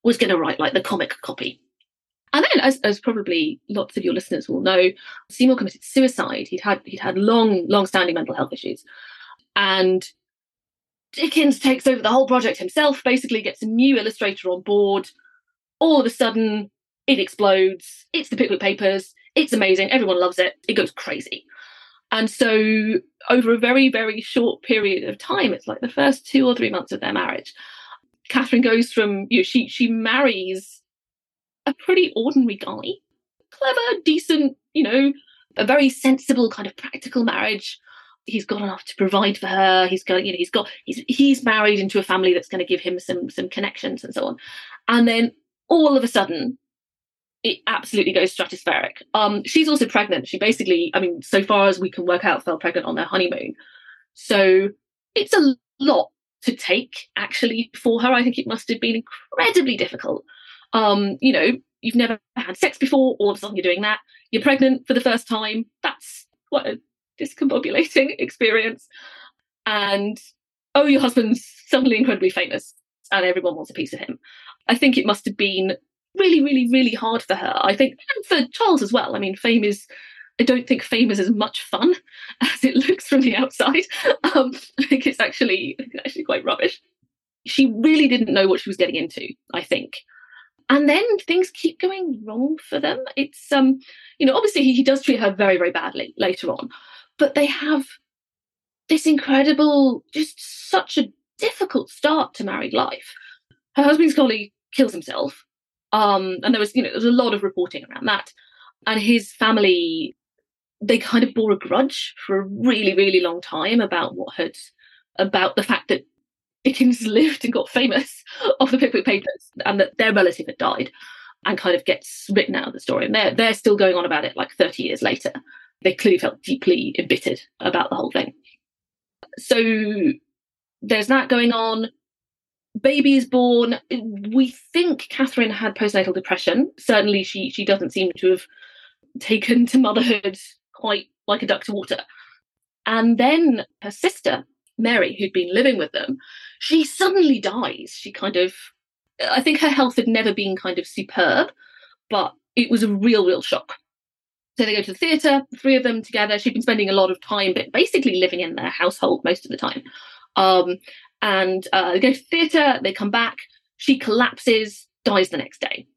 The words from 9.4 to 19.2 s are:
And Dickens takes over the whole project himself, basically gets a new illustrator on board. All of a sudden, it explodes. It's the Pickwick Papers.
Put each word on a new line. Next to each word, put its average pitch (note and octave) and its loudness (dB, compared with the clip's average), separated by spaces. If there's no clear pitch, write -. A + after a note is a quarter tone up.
And F#3+ 2
Dickens C#4+ 0
takes C4 0
over B3+ 2
the G#3+ 0
whole C4+ 4
project B3 0
himself, C#4 -2
basically B3 -2
gets G3 -8
a A3 -6
new A#3+ 4
illustrator G#3 -4
on F3+ -4
board. G3+ 0
All D#4 4
of A#3 2
a A#3+ -2
sudden, G#3+ -2
it C4+ 4
explodes. F#3+ 0
It's D#4 -6
the A3+ -6
Pickwick G#3 0
Papers. G3 -2